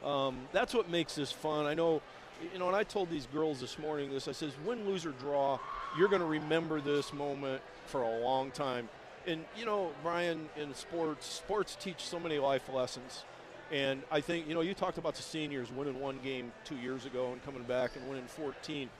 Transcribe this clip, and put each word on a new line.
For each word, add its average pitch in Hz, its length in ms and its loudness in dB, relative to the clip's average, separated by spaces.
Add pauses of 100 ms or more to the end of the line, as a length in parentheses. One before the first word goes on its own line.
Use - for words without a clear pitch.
Um, 135 480 2
that's 220 200 4
what 220 160 4
makes 170 260 2
this 143 160 0
fun. 151 340 2
I 147 80 4
know, 165 280 6 (520)
you 185 60 -6
know, 180 80 2
and 185 100 4
I 214 60 4
told 190 260 0
these 151 160 -2
girls 151 340 2
this 123 180 -6
morning 151 320 -2
this. 135 200 -2
I - 20 -4
says, 143 220 -4 (100)
"Win, 220 220 -2
lose, 185 200 0
or 156 60 0
draw, 139 480 2 (380)
you're 185 100 10
gonna 190 180 6
remember 156 540 2
this 143 320 2
moment 139 500 -2 (260)
for 135 160 0
a 113 160 2
long 131 320 4
time." 123 360 0 (400)
And, 165 180 0 (100)
you 226 120 -4
know, 196 240 2 (100)
Brian, 170 560 0
in 147 160 -4
sports, 160 540 -2
sports - 520 -2
teach - 240 -6
so 175 160 -4
many 160 200 2
life 135 340 4
lessons. 127 500 -2 (460)
And 139 400 2
I 156 100 4
think, 165 280 0
you 160 80 -2
know, 170 60 4
you 185 120 2
talked 185 240 0
about 160 160 0
the - 80 -6
seniors 143 500 -4
winning 131 280 -2
one 135 240 -2
game 127 280 -2 (140)
two 151 120 -6
years 127 280 -4
ago 123 260 0
and 127 140 -8
coming 135 160 -6
back 123 340 2
and 131 140 -8
winning 131 160 -6
fourteen. 139 640 -6 (100)